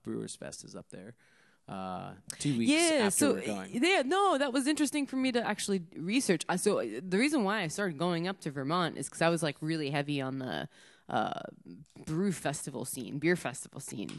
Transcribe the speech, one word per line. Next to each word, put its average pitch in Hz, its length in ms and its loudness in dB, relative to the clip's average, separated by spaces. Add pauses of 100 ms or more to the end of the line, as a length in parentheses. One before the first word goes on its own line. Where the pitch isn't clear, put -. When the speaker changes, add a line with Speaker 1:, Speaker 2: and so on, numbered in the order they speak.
Speaker 1:
Brewers 110 340 -8
Fest - 280 -12
is 101 120 -16
up - 140 -16
there, 101 240 -16 (540)
uh, 95 440 -8 (260)
two 143 200 0
weeks 117 140 2
Speaker 2:
Yeah, 320 340 4
Speaker 1:
after 196 40 2
Speaker 2:
so, 277 240 4
Speaker 1:
we're 190 120 -4
going. - 260 -4
Speaker 2:
yeah, 330 320 4
no, 359 320 4
that 269 160 0
was 254 140 0
interesting 294 400 2
for 262 100 -4
me 262 160 2
to 233 140 2
actually 196 360 0 (140)
research. 190 520 2
Uh, 175 100 2
so, 180 220 4
uh, 110 40 2 (240)
the 180 80 2
reason 269 280 4
why 202 180 2
I 165 60 0
started 180 280 -2
going 170 320 0
up 196 120 -6
to 160 100 -4
Vermont 147 480 0
is - 100 -6
'cause - 140 -4
I 165 80 8
was, 165 120 2
like, 147 180 0
really 156 300 -2
heavy 143 300 0
on 131 180 -4
the, 131 300 -4 (420)
uh, 107 300 0 (680)
brew 180 260 0
festival 143 520 -4
scene, 120 340 -8
beer 165 180 4
festival - 440 -6
scene. - 380 -6